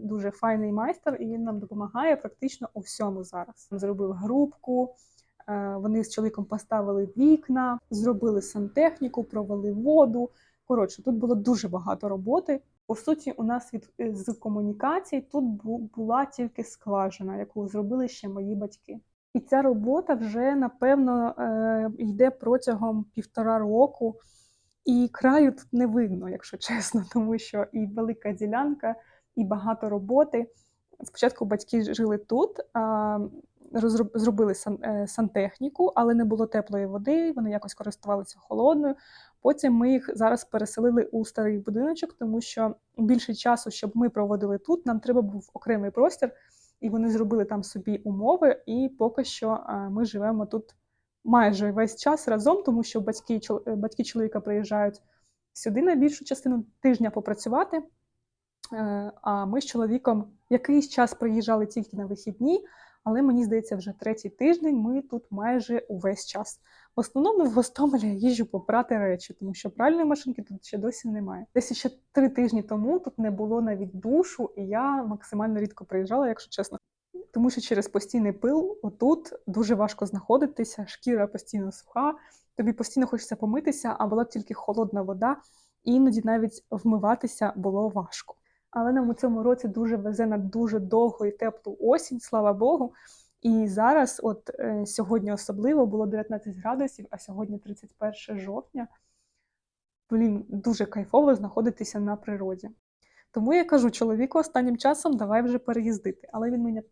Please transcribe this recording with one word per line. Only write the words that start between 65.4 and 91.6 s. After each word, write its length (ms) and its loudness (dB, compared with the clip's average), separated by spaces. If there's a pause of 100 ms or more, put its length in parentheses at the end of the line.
увесь 480 -4
час. 340 -10 (360)
В 40 2
основному 440 2
в 80 2
Гостомелі 540 2
я 60 0
їжджу 320 0
попрати 540 0
речі, 360 -2
тому 200 -10
що 160 -8
пральної 340 2
машинки 380 -2
тут 220 -16
ще 140 -8
досі 300 -4
немає. 460 -6
Десь 180 0
ще 180 -4 (220)
три 160 4
тижні 340 0
тому 360 -2
тут 200 -8
не 120 -2
було 320 -2
навіть 360 -4
душу, 580 0
і 100 -8
я 360 -2
максимально 580 -4
рідко 240 -6
приїжджала, 440 0
якщо 220 -6
чесно. 280 -8 (540)
Тому 180 2
що 100 -4
через 280 0
постійний 440 -2
пил 500 0
отут 500 0 (140)
дуже 280 0
важко 320 0
знаходитися, 800 0
шкіра 400 -2
постійно 460 -6
суха, 420 -4 (420)
тобі 160 2
постійно 340 0
хочеться 300 -6
помитися, 640 -2
а 80 0
була 180 0
б 40 -4
тільки 260 -8
холодна 480 -2
вода, 340 -2 (480)
і 80 0
іноді 320 6
навіть 460 0
вмиватися 840 0
було 320 0
важко. 460 -6 (400)
Але 180 0
нам 160 2
у 60 0
цьому 280 0
році 260 2
дуже 280 0
везе 300 -2
на 120 0
дуже 400 -2
довгу 480 2
і 40 0
теплу 500 -6